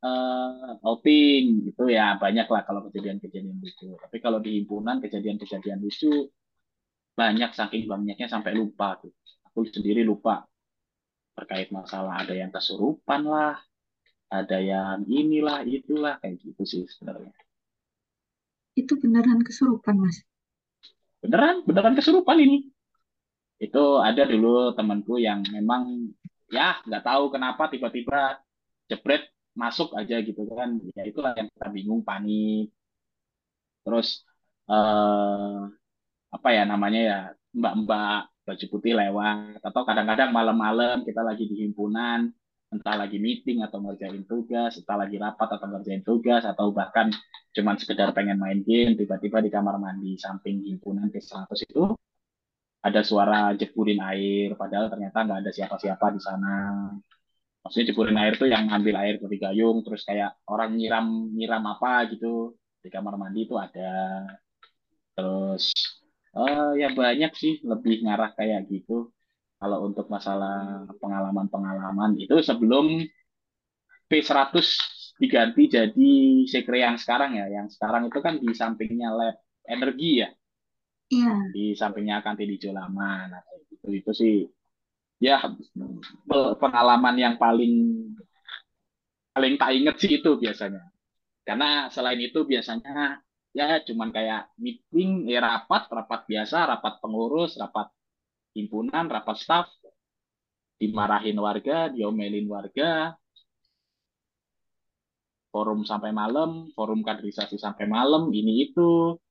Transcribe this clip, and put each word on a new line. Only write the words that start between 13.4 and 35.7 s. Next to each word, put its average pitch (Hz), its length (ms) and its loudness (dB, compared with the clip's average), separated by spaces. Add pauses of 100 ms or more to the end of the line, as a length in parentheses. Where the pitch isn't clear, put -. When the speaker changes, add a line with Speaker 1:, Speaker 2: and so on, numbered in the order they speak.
Speaker 1:
ada 95 320 -2
yang 95 480 -2
inilah, 151 560 0
itulah, 143 560 -4
kayak 90 240 -10
gitu - 200 -10
sih - 240 -6
sebenarnya. - 440 -16 (1400)
Speaker 2:
Itu 262 240 0
beneran 233 440 6
kesurupan, 226 560 2
Mas? 180 240 0 (960)
Speaker 1:
Beneran, 320 440 4
beneran 233 320 4
kesurupan 320 440 6
ini. 277 280 6 (920)
Itu 139 400 4
ada 117 280 4
dulu 120 480 4
temanku 104 460 0
yang 104 260 0
memang, 120 640 -2 (420)
ya, 156 320 0
nggak 107 220 -8
tahu 135 260 2
kenapa 131 400 -2
tiba-tiba 131 640 -2 (540)
jebret - 420 -2 (240)
masuk 117 400 -4
aja 110 240 -2
gitu 107 320 -6
kan. 120 280 -6 (120)
Ya, 101 160 -10
itulah 107 240 -4
yang 110 160 -6
kita - 240 -12
bingung, 107 320 -4
panik. 107 640 -2 (1200)
Terus, - 360 -2 (440)
eh, 104 920 2 (720)